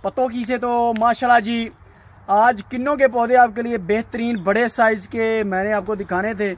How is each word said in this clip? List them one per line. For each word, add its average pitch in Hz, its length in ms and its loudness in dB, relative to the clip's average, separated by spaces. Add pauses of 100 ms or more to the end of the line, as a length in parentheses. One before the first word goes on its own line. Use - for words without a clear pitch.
पतों 254 240 -2
की 233 160 -6
से 240 140 -4
तो 240 360 0
माशाल्लाह 233 460 2
जी, 226 300 -4 (580)
आज 214 420 4
किन्नों 254 260 -2
के 262 120 4
पौधे 240 280 2
आपके 240 260 4
लिए 233 180 -4
बेहतरीन 220 640 -4
बड़े 220 240 2
size 220 380 2
के 226 380 -2
मैंने 196 280 -2
आपको 208 240 -2
दिखाने 196 380 -4
थे। 196 240 -4